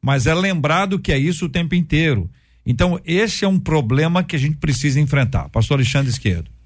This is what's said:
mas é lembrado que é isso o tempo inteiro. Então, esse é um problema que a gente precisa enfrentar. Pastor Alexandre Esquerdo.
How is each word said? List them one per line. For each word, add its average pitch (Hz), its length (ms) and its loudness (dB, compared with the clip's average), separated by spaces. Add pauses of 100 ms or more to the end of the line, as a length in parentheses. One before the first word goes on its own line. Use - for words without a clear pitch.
mas 135 240 0
é 160 80 2
lembrado 185 640 0
que - 140 -6
é 139 60 2
isso 165 280 -2
o - 20 -4
tempo 170 260 -4
inteiro. 151 540 0 (380)
Então, 165 400 0
esse 196 400 0
é - 20 2
um 190 100 2
problema 156 640 0
que 165 140 -4
a - 20 0
gente 151 200 0
precisa 143 420 0
enfrentar. 139 480 0
Pastor 117 300 0
Alexandre 135 320 0
Esquerdo. 87 400 -4 (160)